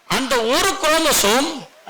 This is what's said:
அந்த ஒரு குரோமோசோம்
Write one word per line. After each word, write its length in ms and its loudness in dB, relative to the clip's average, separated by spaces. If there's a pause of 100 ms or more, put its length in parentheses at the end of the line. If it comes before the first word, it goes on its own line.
(160)
அந்த 180 -2 (200)
ஒரு 160 2 (140)
குரோமோசோம் 680 2 (400)